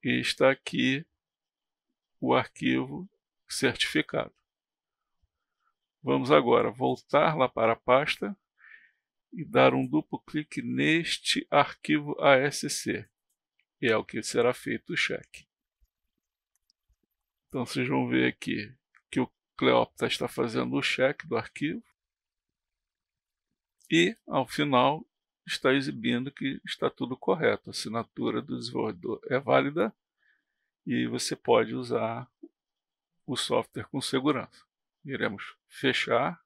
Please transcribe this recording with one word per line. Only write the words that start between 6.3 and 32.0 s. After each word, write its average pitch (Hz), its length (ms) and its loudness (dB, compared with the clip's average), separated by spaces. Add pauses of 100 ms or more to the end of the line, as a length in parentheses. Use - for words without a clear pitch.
agora 120 400 6
voltar 131 680 0
lá 131 100 4
para 113 280 2
a - 20 -4
pasta - 580 2 (960)
e 160 140 -10
dar 131 300 6
um 131 120 0
duplo 151 340 -4
clique 151 420 -10
neste 143 880 -2
arquivo 147 680 0
A 143 200 6
S 143 320 -2
C, - 360 -6 (720)
e 127 100 0
é 110 100 4
o 104 40 -2
que - 200 -8
será 120 320 2
feito - 400 -6
o - 20 -2
cheque. - 500 -4 (2000)
Então 127 180 -6
vocês 127 200 -4
vão 127 220 0
ver 127 180 2
aqui 127 480 -6 (360)
que 135 100 0
o 123 100 -2 (240)
Cleopatra 123 540 2
está - 180 -2
fazendo 123 500 -2
o 139 60 0
cheque 135 440 0
do 117 100 -4
arquivo 151 480 -6 (2000)
e, 175 260 4 (100)
ao 131 220 0
final, 143 580 2 (400)
está - 280 2
exibindo 131 560 -2
que - 340 -6
está - 240 -4
tudo 127 280 -6
correto. 156 540 0
A - 20 -14
assinatura 117 680 -4
do 127 160 -8
desenvolvedor 113 720 -6
é 127 120 0
válida 143 520 2 (920)
e 120 220 0
você 120 260 -4
pode 113 400 2
usar 117 560 -4 (960)